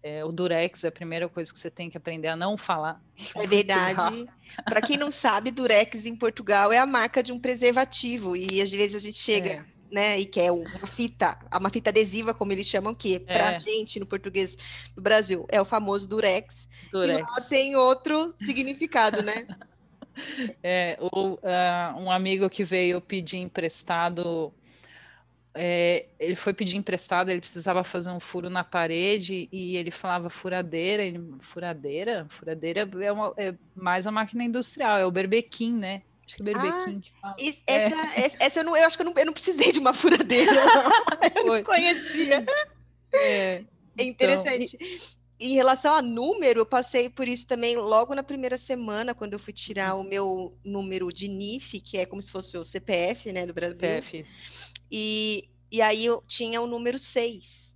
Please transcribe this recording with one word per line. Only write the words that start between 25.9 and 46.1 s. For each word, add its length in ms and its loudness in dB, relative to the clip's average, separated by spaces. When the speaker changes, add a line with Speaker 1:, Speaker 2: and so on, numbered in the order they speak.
Speaker 1:
ele 160 -2
foi 180 -2
pedir 220 -4
emprestado, 560 0
ele 80 -2
precisava 460 -2
fazer 260 -6
um 80 -8
furo 300 -8
na 120 -2
parede 880 -2
e 280 -6
ele 140 -4
falava 380 -4
furadeira, 760 -4
ele, 180 -8
"Furadeira? 880 -6
Furadeira 540 -6
é 120 0
uma, 240 -4
é 160 -4
mais 340 -2
a 40 -4
máquina 320 -4
industrial, 540 0
é 80 4
o 60 2
berbequim, 600 0
né?" 280 -4
Acho 100 -18
que 60 -14
é 40 -8
berbequim 520 -2
Speaker 2:
Ah, 40 -10
Speaker 1:
que 100 -20
fala. 180 -12
Speaker 2:
e 260 -6
Speaker 1:
É. 100 2
Speaker 2:
essa, 340 -2
essa, 220 0
essa 180 2
eu 60 0
não, 100 0
eu 100 8
acho 120 2
que 60 -2
eu 20 0
não, 100 -4
eu 100 6
não 80 -4
precisei 380 2
de 80 2
uma 140 4
furadeira. 580 6
<laughs> 840 6
Eu 120 2
não 80 4
Speaker 1:
Foi. 100 0
Speaker 2:
conhecia. 840 2
Speaker 1:
É, 500 2
Speaker 2:
É 60 0
Speaker 1:
então, 260 2
Speaker 2:
interessante. 520 0
Speaker 1:
e 180 -10
Speaker 2:
Em 140 -2
relação 400 4
a 60 4
número, 580 2